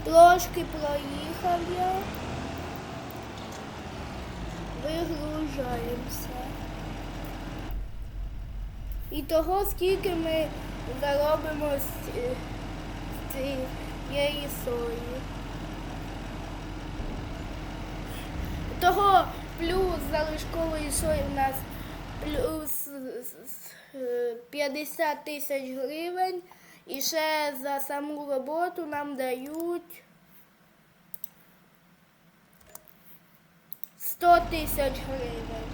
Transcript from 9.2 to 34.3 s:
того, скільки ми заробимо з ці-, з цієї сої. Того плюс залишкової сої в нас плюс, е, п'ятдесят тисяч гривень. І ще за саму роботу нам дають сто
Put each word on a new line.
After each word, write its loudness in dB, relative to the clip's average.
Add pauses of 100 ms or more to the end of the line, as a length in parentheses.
того, 4
скільки 2
ми 2 (540)
заробимо 2
з -4
ці-, -2 (920)
з -6
цієї 0 (180)
сої. -2 (3500)
Того 10 (340)
плюс 4 (120)
залишкової 0
сої 2 (100)
в -2
нас 2 (680)
плюс, -2 (1080)
е, 0 (140)
п'ятдесят 0
тисяч -2
гривень. -2 (460)
І -4
ще 2
за -2
саму -6
роботу 0
нам -4
дають -4 (4000)
сто 8 (100)